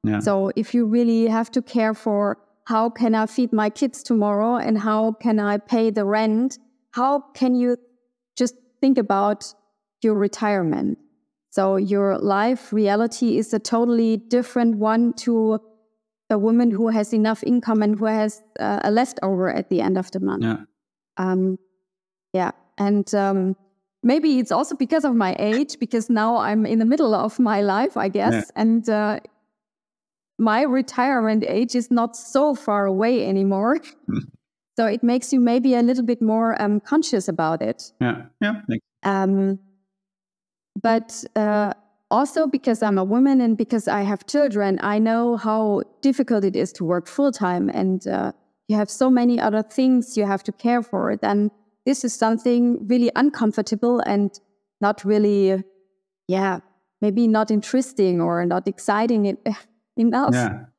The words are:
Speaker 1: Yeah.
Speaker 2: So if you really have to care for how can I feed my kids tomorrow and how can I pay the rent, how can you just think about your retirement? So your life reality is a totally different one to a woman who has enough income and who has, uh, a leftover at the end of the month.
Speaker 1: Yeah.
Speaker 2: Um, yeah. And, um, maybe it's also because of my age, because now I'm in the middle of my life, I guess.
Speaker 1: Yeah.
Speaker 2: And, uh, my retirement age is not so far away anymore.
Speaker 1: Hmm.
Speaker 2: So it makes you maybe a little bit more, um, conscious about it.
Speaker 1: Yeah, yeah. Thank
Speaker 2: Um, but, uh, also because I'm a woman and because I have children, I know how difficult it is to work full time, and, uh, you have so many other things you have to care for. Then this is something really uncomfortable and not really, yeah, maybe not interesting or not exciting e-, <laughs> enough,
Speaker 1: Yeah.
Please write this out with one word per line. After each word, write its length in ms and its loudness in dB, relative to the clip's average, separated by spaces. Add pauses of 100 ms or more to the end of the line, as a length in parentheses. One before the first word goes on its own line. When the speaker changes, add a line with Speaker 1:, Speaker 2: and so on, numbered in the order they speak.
Speaker 1:
Yeah. 160 0
Speaker 2:
So 360 0
if 180 -6
you 120 2
really 420 2
have 240 -2
to 100 -2
care 320 -2
for 440 -2 (280)
how 240 0
can 240 0
I 120 2
feed 260 -2
my 180 2
kids 320 -4
tomorrow 540 0
and 220 0
how 340 0
can 260 0
I 200 0
pay 320 0
the 140 -2
rent, 540 0 (340)
how 280 0 (140)
can 200 2
you 220 2 (600)
just 180 -2 (260)
think 180 4
about 540 0 (500)
your 120 2
retirement? 840 0 (520)
So 260 0
your 420 0
life 540 -2
reality 640 0
is 160 -2
a 60 -2
totally 580 0
different 600 0
one 360 2 (120)
to 360 0 (680)
a 80 2
woman 320 4
who 180 0
has 240 0
enough 300 0
income 400 0
and 160 2
who 80 -2
has, 340 0 (200)
uh, 240 -2
a 60 2
leftover 600 0
at 160 -4
the 120 0
end 180 0
of 140 -6
the 80 -6
month. 240 -4
Speaker 1:
Yeah. 140 -2 (580)
Speaker 2:
Um, 420 -2 (720)
yeah. 200 -2 (260)
And, 360 0
um, 420 0 (460)
maybe 360 2
it's 140 -2
also 240 -2
because 280 0
of 100 2
my 260 0
age, 400 -2
because 280 -4
now 280 2
I'm 280 0
in 140 0
the 80 4
middle 280 2
of 260 -2
my 220 2
life, 340 0
I 120 -2
guess. 240 0
Speaker 1:
Yeah. 100 0 (200)
Speaker 2:
And, 260 2
uh, 320 -2 (1160)
my 240 2
retirement 840 0
age 280 -2
is 160 -2
not 260 0
so 380 0
far 320 -2
away 400 0
anymore. 540 0 (260)
Speaker 1:
Hmm. 120 -4 (600)
Speaker 2:
So 80 2
it 160 -2
makes 300 0
you 80 2
maybe 340 2
a 80 2
little 220 0
bit 180 -2
more, 400 0
um, 180 0
conscious 480 -2
about 320 -2
it. 400 -8
Speaker 1:
Yeah, 220 -2 (180)
yeah. 280 -2
Thank 140 -4 (200)
Speaker 2:
Um, 560 0 (1200)
but, 440 -2 (120)
uh, 380 0 (360)
also 360 0
because 360 -2
I'm 160 0
a 60 0
woman 360 2
and 160 2
because 300 -2
I 160 -2
have 240 -4
children, 560 0
I 160 0
know 380 0
how 460 -2 (180)
difficult 440 0
it 120 0
is 180 -2
to 100 -6
work 220 -2
full 260 0
time, 360 -2
and, 380 -2
uh, 260 -4 (360)
you 80 2
have 120 0
so 220 0
many 280 4
other 240 0
things 540 0
you 100 0
have 180 -2
to 80 -6
care 300 0
for. 340 -2
Then 340 0 (340)
this 200 -2
is 100 -4
something 720 0
really 300 2
uncomfortable 880 0
and 240 0 (500)
not 240 -2
really, 580 2 (640)
yeah, 320 -2 (400)
maybe 280 2
not 220 2
interesting 680 0
or 260 0
not 220 -2
exciting 580 0
e-, 180 -2
<laughs> 520 -10
enough, 380 2
Speaker 1:
Yeah. 300 -2 (140)